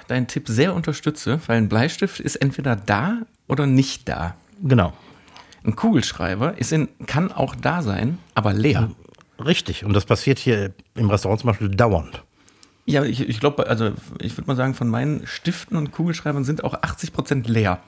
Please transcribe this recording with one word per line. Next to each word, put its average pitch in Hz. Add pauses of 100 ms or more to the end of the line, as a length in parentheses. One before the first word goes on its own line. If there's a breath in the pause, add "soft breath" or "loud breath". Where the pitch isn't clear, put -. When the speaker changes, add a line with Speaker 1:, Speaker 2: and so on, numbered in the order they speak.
Speaker 1:
deinen 123
Tipp -
sehr 139
unterstütze? 156
Weil 117
ein 110
Bleistift 123
ist -
entweder 139
da 107 (280)
oder 139
nicht 135
da. 85 (260)
Speaker 2:
Genau. 123 (720 loud breath)
Speaker 1:
Ein 110
Kugelschreiber 127
ist -
in, 156 (180)
kann 175
auch -
da 160
sein, 113 (160)
aber 104
leer. 113 (540)
Speaker 2:
Richtig, 131
und 104
das 101
passiert 123
hier 104 (220)
im 107
Restaurant 104
zum 120
Beispiel 104
dauernd. 98 (640 soft breath)
Speaker 1:
Ja, 143
ich, 120
ich 110
glaub, 143
also 110 (280)
ich 117
würd 117
mal 139
sagen, 131
von 123
meinen 127
Stiften -
und 147
Kugelschreibern 156
sind 147
auch 123
achtzig -
Prozent 127
leer. 107